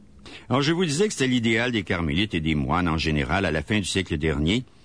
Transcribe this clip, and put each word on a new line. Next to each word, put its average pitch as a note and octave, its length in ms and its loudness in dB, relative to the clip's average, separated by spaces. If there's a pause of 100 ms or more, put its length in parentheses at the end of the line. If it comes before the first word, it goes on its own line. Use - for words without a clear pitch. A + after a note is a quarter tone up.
(480)
Alors, C3 140 2
je D3 100 2
vous F3 140 0
disais D#3+ 220 0
que G3+ 60 -4
c'était C3+ 140 0
l'idéal A#2 460 2
des G#2 100 0
carmélites F2 520 -2
et E2 40 2
des D#2 160 0
moines D2+ 320 0
en D#2+ 120 0
général D#2 460 0
à D#2+ 60 0
la D2+ 120 -2
fin G#2+ 160 0
du F2+ 60 -4
siècle F2+ 320 -2
dernier, D#2 460 0 (220)